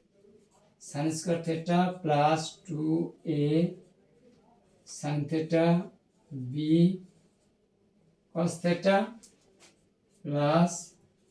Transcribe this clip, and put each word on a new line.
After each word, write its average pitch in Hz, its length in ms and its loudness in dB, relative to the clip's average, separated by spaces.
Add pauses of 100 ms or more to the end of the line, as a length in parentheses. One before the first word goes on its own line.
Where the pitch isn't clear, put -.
(880)
sin 143 180 -4 (120)
স্কয়ার 170 280 -2
theta 175 340 0 (220)
plus 151 400 2 (240)
টু 151 180 -6 (560)
এ 147 40 2 (1400)
sin 147 300 -6 (120)
theta 165 360 0 (880)
b - 20 -8 (1800)
cos 170 180 -2 (120)
theta 180 320 2 (1300)
plus 147 480 2 (580)